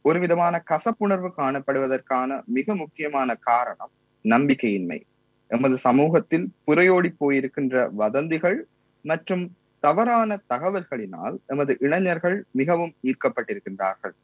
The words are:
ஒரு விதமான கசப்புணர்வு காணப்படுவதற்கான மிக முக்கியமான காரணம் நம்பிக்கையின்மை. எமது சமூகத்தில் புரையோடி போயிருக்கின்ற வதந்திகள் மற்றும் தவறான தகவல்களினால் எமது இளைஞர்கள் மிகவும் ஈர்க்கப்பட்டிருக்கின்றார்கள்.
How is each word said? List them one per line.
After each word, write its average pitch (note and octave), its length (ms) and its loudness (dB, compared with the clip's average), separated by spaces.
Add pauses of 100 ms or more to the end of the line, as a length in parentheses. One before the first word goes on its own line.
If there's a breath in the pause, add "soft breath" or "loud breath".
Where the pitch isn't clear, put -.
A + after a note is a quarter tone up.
ஒரு D#3+ 180 2
விதமான E3+ 500 2
கசப்புணர்வு F#3+ 680 -2
காணப்படுவதற்கான C3+ 1080 -2
மிக C#3 300 -2
முக்கியமான D3 600 -4
காரணம் A#2 540 0 (340)
நம்பிக்கையின்மை. A2 760 0 (460)
எமது C3 300 0
சமூகத்தில் D#3+ 760 2 (160)
புரையோடி F3 520 4
போயிருக்கின்ற C3+ 720 0
வதந்திகள் D#3+ 760 -2 (340)
மற்றும் F3 500 -4 (280)
தவறான G#3+ 600 2 (100)
தகவல்களினால் B2 960 -6
எமது C#3 340 0
இளைஞர்கள் F3 720 0
மிகவும் E3+ 420 0 (100)
ஈர்க்கப்பட்டிருக்கின்றார்கள். G2+ 1080 -4 (120)